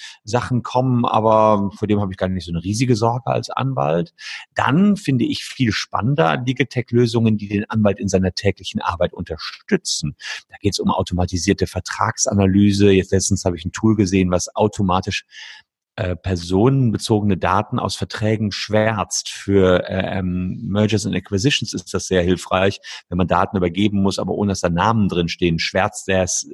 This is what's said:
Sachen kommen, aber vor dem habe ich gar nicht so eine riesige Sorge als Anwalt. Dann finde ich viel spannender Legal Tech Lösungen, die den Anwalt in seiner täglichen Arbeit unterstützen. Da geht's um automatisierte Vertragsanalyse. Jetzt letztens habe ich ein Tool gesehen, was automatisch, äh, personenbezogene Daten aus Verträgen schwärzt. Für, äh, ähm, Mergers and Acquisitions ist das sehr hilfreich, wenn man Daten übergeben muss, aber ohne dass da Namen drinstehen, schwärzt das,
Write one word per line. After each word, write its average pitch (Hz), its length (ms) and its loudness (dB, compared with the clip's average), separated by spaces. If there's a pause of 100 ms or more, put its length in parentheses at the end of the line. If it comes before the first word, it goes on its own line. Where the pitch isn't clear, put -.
(220)
Sachen 120 400 -2
kommen, 127 420 2
aber 110 720 4
vor 104 120 -4
dem 104 120 2
habe 95 120 -4
ich 92 60 -12
gar 92 100 -2
nicht 92 180 -4
so 92 60 -8
eine 82 100 -4
riesige 117 320 0
Sorge 117 380 0
als 120 180 -2
Anwalt. 135 640 -2 (400)
Dann 185 420 2
finde 135 280 0
ich 147 200 -4
viel 113 280 -2
spannender 143 720 0
Legal 127 220 -2
Tech - 220 -4
Lösungen, 117 460 4
die 104 120 -6
den 104 200 -2
Anwalt 104 300 0
in 104 80 -4
seiner 92 240 2
täglichen - 500 -4
Arbeit 87 320 -2
unterstützen. - 1000 -6 (340)
Da - 120 -20
geht's - 180 -2
um 95 140 -2
automatisierte 90 720 -2
Vertragsanalyse. 101 1300 2
Jetzt 95 180 2
letztens 95 340 0
habe 87 120 0
ich 82 80 -12
ein 90 80 -6
Tool 110 240 2
gesehen, 92 340 2
was 90 240 -2
automatisch, 98 680 0 (720)
äh, 90 200 -4
personenbezogene 104 1200 2
Daten 95 420 0
aus 101 180 -4
Verträgen 107 560 -2
schwärzt. 107 760 -2
Für, 92 640 2
äh, 95 280 -2
ähm, 90 440 -4
Mergers 101 420 0
and 98 100 -2
Acquisitions 98 600 -2
ist - 180 -10
das 92 140 -6
sehr 92 160 2
hilfreich, 92 580 0 (280)
wenn 87 100 -4
man 92 80 2
Daten 90 300 0
übergeben 98 440 0
muss, 98 180 0
aber 104 140 -4
ohne 101 200 0
dass 92 80 -4
da 87 100 0
Namen 101 380 4
drinstehen, 85 500 0
schwärzt - 500 -2
das, 92 460 0